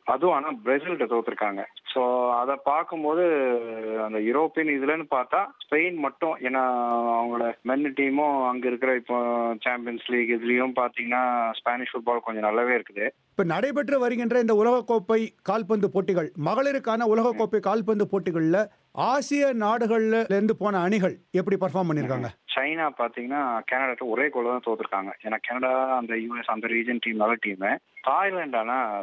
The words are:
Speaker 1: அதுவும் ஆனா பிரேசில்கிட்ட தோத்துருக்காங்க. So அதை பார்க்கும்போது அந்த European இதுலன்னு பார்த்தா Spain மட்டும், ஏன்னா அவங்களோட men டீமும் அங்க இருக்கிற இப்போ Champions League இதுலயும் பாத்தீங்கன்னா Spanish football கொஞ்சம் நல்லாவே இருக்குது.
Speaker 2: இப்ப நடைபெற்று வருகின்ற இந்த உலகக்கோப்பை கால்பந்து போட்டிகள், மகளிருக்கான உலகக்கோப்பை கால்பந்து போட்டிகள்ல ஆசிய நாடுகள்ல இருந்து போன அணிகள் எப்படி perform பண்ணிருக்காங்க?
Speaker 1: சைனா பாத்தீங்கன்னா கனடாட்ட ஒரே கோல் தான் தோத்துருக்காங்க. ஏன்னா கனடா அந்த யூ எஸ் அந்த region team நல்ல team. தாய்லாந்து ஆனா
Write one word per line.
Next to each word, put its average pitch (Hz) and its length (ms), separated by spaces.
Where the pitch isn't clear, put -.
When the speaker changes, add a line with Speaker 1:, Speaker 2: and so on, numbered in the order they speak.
Speaker 1:
அதுவும் 156 300
ஆனா 143 140
பிரேசில்கிட்ட 139 480
தோத்துருக்காங்க. 107 540
So 131 120
அதை 123 300
பார்க்கும்போது 160 600
அந்த 110 200
European 156 500
இதுலன்னு 147 400
பார்த்தா 139 300
Spain 165 380
மட்டும், 151 420
ஏன்னா 131 220
அவங்களோட 117 380
men 139 280
டீமும் 139 520
அங்க 127 240
இருக்கிற 123 280
இப்போ 123 220
Champions 120 480
League 120 260
இதுலயும் 123 420
பாத்தீங்கன்னா 123 480
Spanish 120 400
football 120 320
கொஞ்சம் 107 220
நல்லாவே 120 280
இருக்குது. 104 320
Speaker 2:
இப்ப - 180
நடைபெற்று 262 540
வருகின்ற 240 400
இந்த 226 140
உலகக்கோப்பை 226 680
கால்பந்து 208 460
போட்டிகள், 175 400
மகளிருக்கான 233 680
உலகக்கோப்பை 226 520
கால்பந்து 208 460
போட்டிகள்ல 170 520
ஆசிய 285 380
நாடுகள்ல 220 600
இருந்து 208 280
போன 196 240
அணிகள் 180 380
எப்படி 190 260
perform 180 320
பண்ணிருக்காங்க? 131 400
Speaker 1:
சைனா 156 440
பாத்தீங்கன்னா 123 480
கனடாட்ட 127 420
ஒரே 117 200
கோல் 123 260
தான் 123 120
தோத்துருக்காங்க. 101 460
ஏன்னா 110 200
கனடா 127 320
அந்த 117 240
யூ 113 180
எஸ் 117 180
அந்த 110 140
region 117 360
team 110 180
நல்ல 113 160
team. 98 300
தாய்லாந்து 165 540
ஆனா 117 200